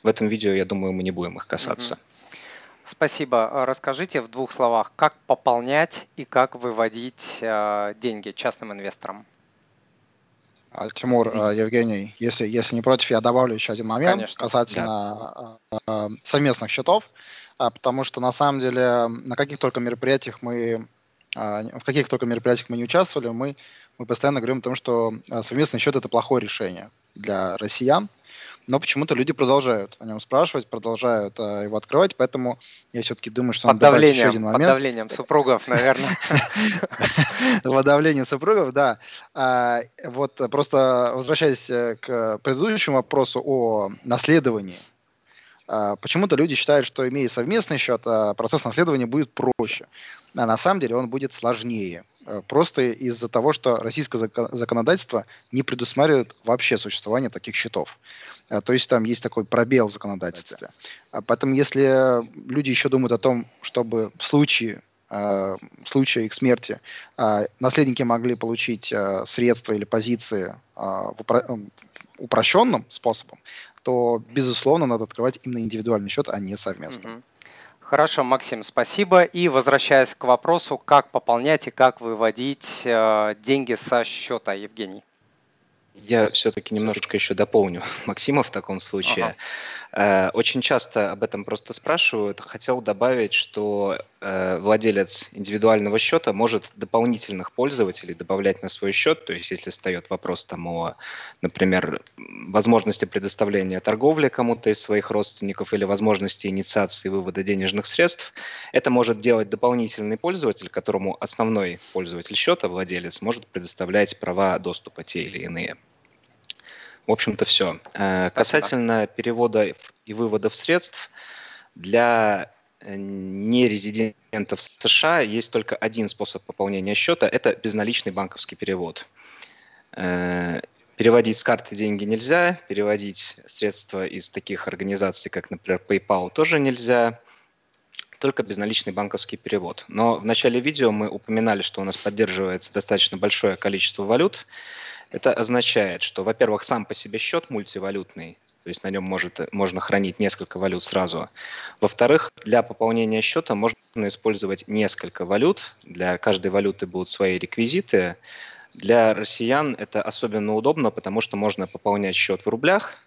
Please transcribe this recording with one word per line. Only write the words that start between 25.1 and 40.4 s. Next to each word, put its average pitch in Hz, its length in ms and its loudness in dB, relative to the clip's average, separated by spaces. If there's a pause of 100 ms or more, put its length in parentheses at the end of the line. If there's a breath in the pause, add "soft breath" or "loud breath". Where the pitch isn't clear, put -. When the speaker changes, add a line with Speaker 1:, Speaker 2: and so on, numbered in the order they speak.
Speaker 3:
а, 117 120 -4
совместный 131 380 0
счёт — 139 180 2
это 107 120 -4
плохое 117 340 2
решение 95 460 -8 (260)
для 95 420 -2
россиян, 135 520 2 (580 loud breath)
но 135 120 2
почему-то - 360 0
люди 127 180 0
продолжают 127 680 2
о 113 60 -16
нём 107 160 -10
спрашивать, 143 480 0
продолжают, 113 680 -2
а, 104 240 -4
его 104 140 -4
открывать, 180 400 2
поэтому 127 420 -2 (340 loud breath)
я 117 80 -4
всё-таки - 300 -6
думаю, 123 220 -2
что - 140 0
Speaker 2:
Под 117 80 8
Speaker 3:
надо 107 40 -6
добавить 143 300 10
ещё 131 120 6
Speaker 2:
давлением, 110 80 8
Speaker 3:
один 110 140 0
Speaker 2:
под 107 100 0
Speaker 3:
момент. - 160 6
Speaker 2:
давлением 127 400 2
супругов, 131 580 2
наверное. 131 500 2 (120)
Speaker 3:
<laughs> 202 1300 0
Под 135 220 4
давлением 143 400 4
супругов, 156 480 2
да. 131 260 2 (360 loud breath)
А, 123 460 2 (240)
вот, 135 360 -4 (100)